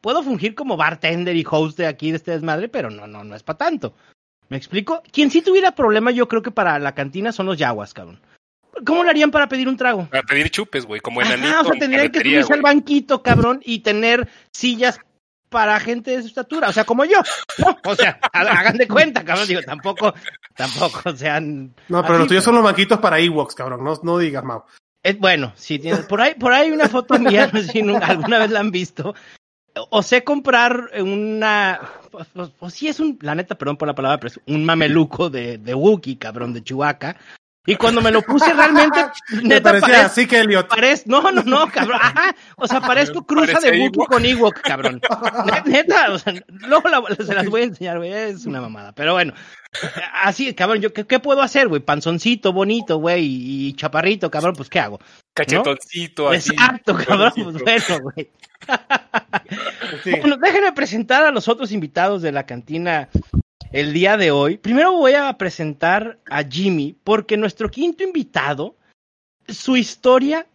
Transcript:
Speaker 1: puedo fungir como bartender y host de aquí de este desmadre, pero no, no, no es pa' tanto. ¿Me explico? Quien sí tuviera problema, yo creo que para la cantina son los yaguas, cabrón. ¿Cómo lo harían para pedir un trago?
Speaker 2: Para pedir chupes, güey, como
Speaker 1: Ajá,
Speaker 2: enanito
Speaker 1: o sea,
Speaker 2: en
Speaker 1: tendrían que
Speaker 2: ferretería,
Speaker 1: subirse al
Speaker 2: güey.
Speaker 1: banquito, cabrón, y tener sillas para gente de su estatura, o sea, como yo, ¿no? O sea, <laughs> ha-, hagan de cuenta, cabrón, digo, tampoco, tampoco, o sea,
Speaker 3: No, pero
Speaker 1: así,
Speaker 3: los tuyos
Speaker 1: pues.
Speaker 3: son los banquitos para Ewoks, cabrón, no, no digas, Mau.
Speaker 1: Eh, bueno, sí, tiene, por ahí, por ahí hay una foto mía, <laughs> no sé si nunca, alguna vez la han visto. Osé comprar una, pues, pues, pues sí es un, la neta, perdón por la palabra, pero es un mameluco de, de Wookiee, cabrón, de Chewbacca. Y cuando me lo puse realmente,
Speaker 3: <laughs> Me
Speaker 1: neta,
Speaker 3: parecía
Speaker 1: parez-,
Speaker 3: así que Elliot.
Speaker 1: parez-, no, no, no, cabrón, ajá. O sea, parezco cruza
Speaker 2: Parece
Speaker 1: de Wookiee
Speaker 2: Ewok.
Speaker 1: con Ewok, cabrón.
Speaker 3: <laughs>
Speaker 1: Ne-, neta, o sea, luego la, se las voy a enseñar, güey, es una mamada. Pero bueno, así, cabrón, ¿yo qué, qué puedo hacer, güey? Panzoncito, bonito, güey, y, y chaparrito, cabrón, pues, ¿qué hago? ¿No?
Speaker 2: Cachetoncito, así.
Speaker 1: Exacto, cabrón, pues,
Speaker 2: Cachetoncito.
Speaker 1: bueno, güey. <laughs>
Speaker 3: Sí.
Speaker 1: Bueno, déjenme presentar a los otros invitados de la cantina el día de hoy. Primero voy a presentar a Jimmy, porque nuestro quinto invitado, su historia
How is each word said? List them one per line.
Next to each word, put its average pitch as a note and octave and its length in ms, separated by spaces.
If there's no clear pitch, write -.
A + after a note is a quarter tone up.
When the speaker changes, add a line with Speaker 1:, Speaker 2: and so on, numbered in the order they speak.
Speaker 1:
puedo C#4 220
fungir A3 320
como B3 240
bartender E3 580
y D#3+ 120
host D#3 280
de F3 100
aquí D3+ 240
de D#3+ 60
este D#3+ 140
desmadre, E3 400
pero D#3+ 200
no, G#2 160
no, G#2 160
no G#2 140
es A2 60
pa' D#3 160
tanto. C#4 340
¿Me C3+ 80
explico? G#3+ 460
Quien D4 180
sí E4 120
tuviera F#4+ 300
problema, A3+ 380
yo B3 160
creo A3+ 160
que A#3+ 80
para F3 280
la C#3+ 160
cantina F3 380
son G3 140
los F#3 120
yaguas, A#2 340
cabrón. F2+ 260
¿Cómo E4+ 180
lo F4 60
harían D4+ 200
para D4 180
pedir C4 200
un C4 80
trago? A3+ 320
Speaker 2:
Para C3+ 140
pedir C#3+ 280
chupes, C#3 360
güey, G#2+ 140
como A#2+ 200
Speaker 1:
Ajá, A3+ 140
Speaker 2:
enanito D4+ 260
Speaker 1:
o D#4 40
sea, B3+ 100
Speaker 2:
en - 60
Speaker 1:
tendrían C#4 260
que B3 140
Speaker 2:
ferretería, C#4+ 180
Speaker 1:
subirse C#4 160
al D4 80
Speaker 2:
güey. C#4+ 140
Speaker 1:
banquito, C#4+ 460
cabrón, A#3+ 400
y A#3 180
tener A3+ 460
sillas B3 460
para G#3+ 300
gente A#3 320
de B3+ 100
su A3+ 60
estatura, C4+ 420
o - 20
sea, G#3+ 120
como A#3+ 200
yo, F#4+ 140
¿no? F#4 260
O G3 100
sea, G#3 320
<laughs> G#3+ 60
ha-, F3 80
hagan G3 380
de A#3+ 100
cuenta, B3 340
cabrón, F3 260
digo, F3+ 180
tampoco, F#3+ 480
tampoco, C#3 540
o D#3 60
sea, D3 240
Speaker 3:
No, C#3 340
pero F3 120
Speaker 1:
así, E3 60
Speaker 3:
los D3 80
tuyos - 0
Speaker 1:
pues. F#3 160
Speaker 3:
son A#3 100
los A#3 100
banquitos G3 360
para F3 180
Ewoks, D#3+ 360
cabrón, B2+ 300
no, D3+ 180
no E3+ 140
digas, C#3+ 280
Mau. A#2 200
Speaker 1:
Eh, G3 160
bueno, E3 380
sí, - 220
tiene, E3 240
por G#3 180
ahí, D4 140
por B3 180
ahí C#4+ 140
hay D#4+ 60
una D4+ 160
foto B3 300
mía, A3+ 300
<laughs> - 40
no G#3+ 80
sé F3 80
si G#3+ 140
nunca, G#3 240
alguna F#3 320
vez G#3+ 120
la G#3+ 100
han G#3 100
visto. F3+ 440
Osé B3 360
comprar B3 680
una, G#3 800
pues, E3 220
pues, F3+ 240
pues F3 160
sí D4 140
es D4+ 120
un, D#4 220
la D3 120
neta, F3 220
perdón C#3+ 220
por D3+ 100
la D3+ 60
palabra, C#3 260
pero A#2+ 80
es - 180
un D#3 180
mameluco D#3+ 640
de, A#2+ 280
de A2+ 160
Wookiee, D#3 440
cabrón, A#2 340
de A#2 100
Chewbacca. C#3+ 540
Y G3 100
cuando A#3 240
me A3 100
lo A3 120
puse C#4+ 320
realmente, D4+ 500
Speaker 3:
<laughs> A3+ 240
Me - 0
Speaker 1:
neta, C4+ 280
Speaker 3:
parecía G3+ 180
Speaker 1:
parez-, G3 40
Speaker 3:
así A#3+ 200
que A#3+ 140
Elliot. G3 280
Speaker 1:
parez-, A#3+ 380
no, C#4+ 240
no, F#4 140
no, C#4 240
cabrón, A3+ 340
ajá. D4 320
O B3+ 100
sea, A#3 140
parezco C#4+ 440
cruza D4+ 280
Speaker 2:
Parece D#4+ 180
Speaker 1:
de E3+ 120
Wookiee A3 180
Speaker 2:
Ewok. A#3+ 80
Speaker 1:
con A#3+ 180
Ewok, A#3 360
cabrón. C3+ 460
Speaker 3:
<laughs> G#3 560
Speaker 1:
Ne-, C#4 80
neta, E4 400
o F#3 60
sea, G3 160
luego A#3+ 400
la, C#4+ 140
se G3+ 100
las F#3+ 140
voy A3 120
a A#3+ 40
enseñar, F3 340
güey, E3+ 140
es G#3 340
una C3+ 160
mamada. G#2+ 300
Pero D3+ 200
bueno, F3 220
así, G3 400
cabrón, G#3 260
¿yo G#3+ 140
qué, G#3+ 120
qué B3+ 140
puedo C#4 220
hacer, C4+ 260
güey? D3+ 140
Panzoncito, F3 720
bonito, G3 420
güey, E3+ 280
y, C3+ 440
y C#3 60
chaparrito, E3 560
cabrón, E3 260
pues, C3+ 140
¿qué F3 100
hago? G#2 180
¿No? - 80
Speaker 2:
Cachetoncito, D3+ 960
así. E3+ 220
Speaker 1:
Exacto, B3 440
cabrón, G#3 400
pues, E3+ 260
Speaker 2:
Cachetoncito. F#3 380
Speaker 1:
bueno, C3 160
güey. D#3 140
<laughs> - 440
Speaker 3:
Sí. F#3 160
Speaker 1:
Bueno, C#4+ 160
déjenme F#4 360
presentar C4 520
a D4+ 60
los A#3 180
otros A3+ 240
invitados F3+ 500
de D#3 100
la C#3 140
cantina D3+ 600
el D3 200
día F#3+ 240
de F#3 140
hoy. C#3+ 280
Primero C#4+ 340
voy C#4 220
a C#4 220
presentar F3 920
a D3 180
Jimmy, D3+ 600
porque G#3+ 320
nuestro G#3+ 340
quinto E4 340
invitado, E3 720
su B3+ 280
historia C4 800